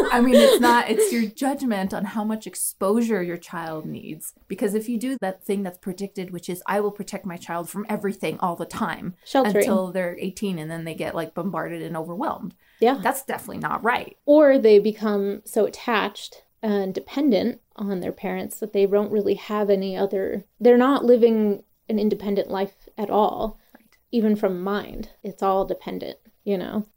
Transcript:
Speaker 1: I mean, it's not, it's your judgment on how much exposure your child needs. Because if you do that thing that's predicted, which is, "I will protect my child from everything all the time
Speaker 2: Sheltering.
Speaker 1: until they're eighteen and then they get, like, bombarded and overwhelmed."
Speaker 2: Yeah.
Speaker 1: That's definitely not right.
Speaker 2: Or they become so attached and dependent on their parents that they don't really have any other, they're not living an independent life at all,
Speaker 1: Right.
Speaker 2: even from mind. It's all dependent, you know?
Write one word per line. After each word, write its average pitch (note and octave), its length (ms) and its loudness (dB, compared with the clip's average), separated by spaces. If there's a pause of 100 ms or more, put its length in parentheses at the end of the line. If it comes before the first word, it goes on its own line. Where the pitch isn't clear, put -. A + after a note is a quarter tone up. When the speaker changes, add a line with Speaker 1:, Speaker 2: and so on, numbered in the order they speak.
(100)
Speaker 1:
I B3 140 4
mean, B3+ 100 6
it's A#3 260 10
not, A#3+ 300 4
it's G4 220 2
your A#3 140 0
judgment A#3+ 680 -2
on F#3+ 120 -6
how G#3 180 -4
much G#3+ 220 -6
exposure G#3+ 760 -2
your F3 140 -6
child D#3+ 500 -10
needs. D#3 460 -12 (160)
Because F#3+ 260 -2
if A3 140 -4
you A#3+ 100 -2
do C4 220 -6
that F#3+ 240 -8
thing G3+ 180 -4
that's F3+ 160 -8
predicted, F#3+ 540 -10
which F3 160 -12
is, F3+ 180 -6
"I G3+ 140 0
will G#3 100 -2
protect G3+ 360 -12
my F3 100 -10
child E3+ 320 -10
from G#3 200 -10
everything G3 520 -4
all F3 160 -2
the F3 80 -8
time - 500 -6 (100)
Speaker 2:
Sheltering. A3+ 340 2
Speaker 1:
until G3+ 340 2
they're F3 260 -4
eighteen F#3+ 400 -6
and D#3 120 -8
then E3 140 -8
they D#3+ 100 -8
get, - 200 -6
like, E3 200 -6
bombarded E3 480 -6
and D#3+ 140 -8
overwhelmed." F3 580 -8 (260)
Speaker 2:
Yeah. B3+ 200 4
Speaker 1:
That's A#3+ 220 -2
definitely - 360 -10
not - 260 -4
right. - 400 -2
Speaker 2:
Or D4 340 8
they G#3+ 220 8
become G#3 640 -2
so G#3 220 0
attached - 760 -4 (200)
and G3+ 320 -2
dependent B3 680 0 (160)
on G3 240 -6
their F3+ 120 -6
parents F#3 460 -8
that G#3 140 -10
they G3 140 4
don't G#3 260 2
really G3+ 220 0
have G#3 360 -2
any F#3+ 260 0
other, G3 500 -4 (120)
they're A#3+ 200 8
not C4 260 4
living A3 580 4 (260)
an A3 120 0
independent G3+ 500 -2
life - 380 -6 (100)
at G#3 120 -4
all, - 480 0 (160)
Speaker 1:
Right. - 100 -20 (260)
Speaker 2:
even G#3+ 240 2
from F#3+ 280 -2
mind. G3+ 480 -6 (120)
It's F#3+ 220 -10
all F#3+ 200 2
dependent, F3+ 520 -10 (300)
you G3+ 100 0
know? G#3 300 -6 (100)